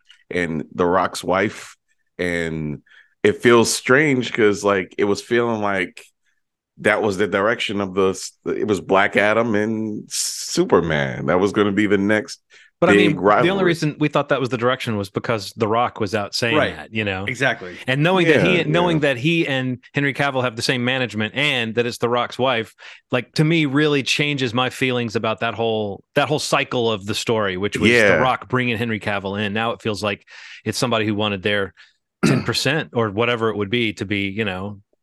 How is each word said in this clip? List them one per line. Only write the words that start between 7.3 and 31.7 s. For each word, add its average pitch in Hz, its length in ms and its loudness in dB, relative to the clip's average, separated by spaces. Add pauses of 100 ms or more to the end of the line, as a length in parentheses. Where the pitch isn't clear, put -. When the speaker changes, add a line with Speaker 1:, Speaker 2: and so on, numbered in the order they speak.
Speaker 1:
of 92 140 -6
the 95 160 4
s-, - 340 -12
it - 220 -2
was 98 140 0
Black 98 340 2
Adam 107 400 2
and 107 560 -2
Superman. 78 1120 0
That 85 140 4
was 101 140 2
gonna 104 180 2
be 104 160 2
the 98 100 4
next 104 420 0 (400)
Speaker 2:
But 170 100 4
I - 80 6
Speaker 1:
big 175 180 4
Speaker 2:
mean, - 0 -
the - 60 -6
only - 20 0 (300)
Speaker 1:
rivalry. 190 100 0
Speaker 2:
reason 160 340 0
we 147 120 0
thought 147 180 0
that 131 140 0
was 123 80 -2
the 123 80 -2
direction 120 400 -2
was 101 120 -4
because 110 460 -4
The 110 140 0
Rock 117 320 0
was 104 120 0
out 104 220 -4
saying 117 220 0
Speaker 3:
Right. 104 180 0
Speaker 2:
that, 78 180 -16
you 110 120 -2
know? 95 180 -4
Speaker 3:
Exactly. 113 540 -4 (100)
Speaker 2:
And 139 160 2
knowing 180 240 4
that 127 180 6
he, 180 120 4
Speaker 1:
Yeah, 165 100 2
Speaker 2:
knowing 170 300 2
Speaker 1:
yeah. 139 40 0 (120)
Speaker 2:
that 120 40 -4
he 165 300 0
and 127 340 -4 (120)
Henry 143 200 0
Cavill 135 300 0
have 117 140 -2
the 113 40 -6
same 123 220 0
management 110 500 -2
and 123 420 -2
that 120 100 2
it's 120 140 -6
The 120 100 0
Rock's 120 280 -2
wife, 120 380 -2 (340)
like, 123 260 -4
to 156 100 2
me, 160 220 2
really 143 360 2
changes 135 500 -2
my 127 160 0
feelings 123 460 -2
about 110 240 -2
that 117 140 -2
whole, 110 500 -4 (120)
that 143 120 2
whole 143 120 0
cycle 127 520 0
of 98 140 -4
the 104 100 -4
story, 104 400 0
which 98 220 -4
was 104 120 4
The 120 60 6
Speaker 1:
Yeah. 101 220 6
Speaker 2:
Rock 123 320 0
bringing 123 260 -2
Henry 110 240 -4
Cavill 98 420 -6
in. 101 120 -4
Now 113 180 -2
it - 100 -10
feels 104 220 -4
like 104 240 -4 (380)
it's 110 120 -4
somebody 113 280 0
who 107 100 0
wanted 101 260 -2
their 101 320 -2 (260)